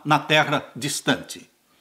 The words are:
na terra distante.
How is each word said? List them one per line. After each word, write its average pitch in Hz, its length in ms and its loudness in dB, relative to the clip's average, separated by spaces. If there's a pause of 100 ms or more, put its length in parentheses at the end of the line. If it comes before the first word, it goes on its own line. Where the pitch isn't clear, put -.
na 147 140 4
terra 147 580 2
distante. - 760 -4 (300)